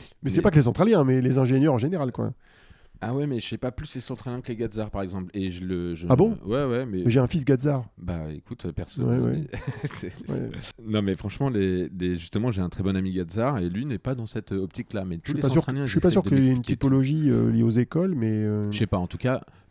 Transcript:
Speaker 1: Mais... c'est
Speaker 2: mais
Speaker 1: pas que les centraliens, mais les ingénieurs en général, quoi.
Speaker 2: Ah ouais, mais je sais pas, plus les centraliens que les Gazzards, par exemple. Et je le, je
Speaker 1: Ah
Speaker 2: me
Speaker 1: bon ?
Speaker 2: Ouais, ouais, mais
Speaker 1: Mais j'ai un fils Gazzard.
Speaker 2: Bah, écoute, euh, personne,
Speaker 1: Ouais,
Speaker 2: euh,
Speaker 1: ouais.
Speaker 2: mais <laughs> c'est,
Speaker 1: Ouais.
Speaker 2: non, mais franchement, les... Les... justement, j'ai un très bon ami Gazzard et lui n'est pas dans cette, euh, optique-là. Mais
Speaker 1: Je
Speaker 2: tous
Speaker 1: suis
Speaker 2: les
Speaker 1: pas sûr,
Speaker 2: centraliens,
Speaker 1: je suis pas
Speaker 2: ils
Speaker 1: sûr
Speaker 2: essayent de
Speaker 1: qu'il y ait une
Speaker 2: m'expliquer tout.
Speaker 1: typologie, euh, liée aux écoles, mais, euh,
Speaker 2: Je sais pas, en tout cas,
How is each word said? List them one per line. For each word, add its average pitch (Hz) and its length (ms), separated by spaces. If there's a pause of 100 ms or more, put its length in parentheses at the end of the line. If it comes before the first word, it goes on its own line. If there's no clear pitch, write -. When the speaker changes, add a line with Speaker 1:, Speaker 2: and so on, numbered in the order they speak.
(240)
Speaker 1:
Mais... 135 80
c'est - 60
Speaker 2:
mais - 40
Speaker 1:
pas 208 80
que 156 60
les 143 80
centraliens, 170 400
mais 131 180
les 127 160
ingénieurs 135 380
en - 20
général, 139 340
quoi. 113 220 (680)
Speaker 2:
Ah 113 140
ouais, 143 140
mais 127 120
je - 80
sais 110 120
pas, 123 120
plus - 220
les 123 80
centraliens 123 400
que - 60
les 120 80
Gazzards, 110 340
par 98 140
exemple. 92 320
Et 95 160
je 87 120
le, 87 300
je 85 160
Speaker 1:
Ah 127 40
Speaker 2:
me 127 40
Speaker 1:
bon ? 214 260
Speaker 2:
Ouais, 131 220
ouais, 127 220
mais 92 160
Speaker 1:
Mais 120 80
j'ai 131 80
un 123 80
fils 143 180
Gazzard. 131 400 (140)
Speaker 2:
Bah, 85 340
écoute, - 320
euh, 87 60
personne, 95 340
Speaker 1:
Ouais, 120 120
Speaker 2:
euh, 120 160
Speaker 1:
ouais. 151 200
Speaker 2:
mais - 60 (100)
<laughs> - 140
c'est, - 280 (200)
Speaker 1:
Ouais. 110 180 (340)
Speaker 2:
non, 107 200
mais 95 120
franchement, 131 340
les... 95 400
Les... 90 260
justement, 98 340
j'ai 95 140
un 87 60
très - 120
bon 95 140
ami 95 180
Gazzard 110 460
et 87 100
lui 104 160
n'est 117 140
pas 131 160
dans 117 100
cette, - 260
euh, 98 120
optique-là. 98 420
Mais 87 120
Speaker 1:
Je - 40
Speaker 2:
tous - 60
Speaker 1:
suis 143 80
Speaker 2:
les 151 60
Speaker 1:
pas 139 80
sûr, 151 120
Speaker 2:
centraliens, 139 240
Speaker 1:
je 110 60
suis 120 80
pas 180 80
Speaker 2:
ils 170 60
Speaker 1:
sûr 185 120
Speaker 2:
essayent - 60
de 139 60
Speaker 1:
qu'il 135 80
y - 20
ait 131 60
une 127 40
Speaker 2:
m'expliquer 123 220
tout. 139 80
Speaker 1:
typologie, 135 420
euh, 113 220
liée 113 100
aux 113 80
écoles, 156 460
mais, 113 160
euh, 107 400
Speaker 2:
Je 104 80
sais 110 80
pas, 104 100
en 90 80
tout - 140
cas, 127 240 (280)